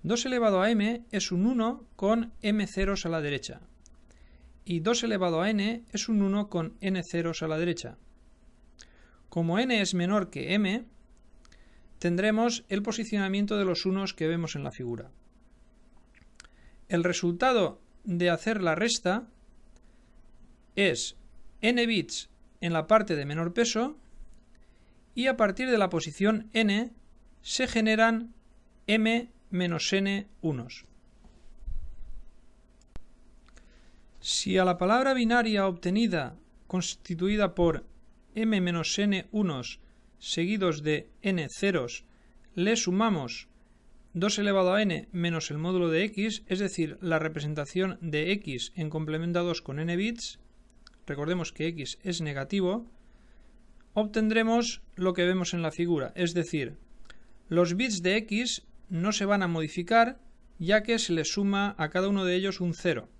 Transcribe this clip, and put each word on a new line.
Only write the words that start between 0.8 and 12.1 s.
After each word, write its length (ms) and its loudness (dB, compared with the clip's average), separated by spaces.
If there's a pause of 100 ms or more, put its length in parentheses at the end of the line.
es 200 -2
un 140 2
uno 400 0 (100)
con 460 0
m 240 2
ceros 400 -2
a 40 -2
la 120 0
derecha, 400 -6 (1000)
y 160 -2
dos 240 0
elevado 380 0
a 100 2
n 400 -2
es 180 -4
un 140 4
uno 260 0
con 320 -4
n 220 -2
ceros 400 -4
a 40 -4
la 120 -2
derecha. 380 -4 (1300)
Como 300 0
n 200 2
es 140 0
menor 380 0
que 240 -4
m, 300 0 (1120)
tendremos 680 2